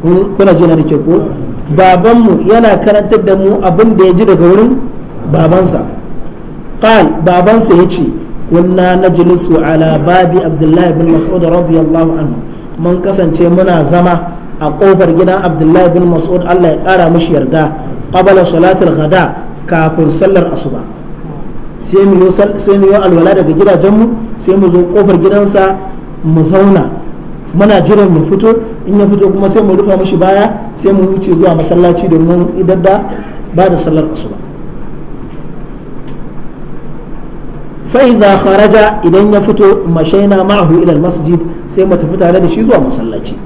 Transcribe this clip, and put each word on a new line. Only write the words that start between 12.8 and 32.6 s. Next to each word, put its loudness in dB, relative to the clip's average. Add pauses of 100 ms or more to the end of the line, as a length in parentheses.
kasance 0
muna 2
zama 0 (240)
a -4
kofar 2
gidan 2
Abdullahi 2
bin 0
Mas'ud, -2
Allah 0
ya -6
kara 2
mishi 0
yarda, -2 (420)
qabala 4
salatul 2
ghada, 0 (300)
kafin 0
sallar 0
asuba. -6 (1000)
Sai 2
mu 4
yo 4
sal-, 0
sai 0
mu 4
yo 4
alwala 2
daga 0
gidajenmu, 2 (240)
sai 0
mu 2
zo 2 (140)
kofar 2
gidansa 2 (480)
mu 2
zauna. 2 (680)
Muna 2
jiran 4
ya 2
fito, 2 (340)
in 0
ya 2
fito 2
kuma 0
sai 2
mu 2
rufa 0
mishi 2
baya, 2 (240)
sai 0
mu 2
wuce -2
zuwa 2
masallaci 0
domin 2 (120)
idan 0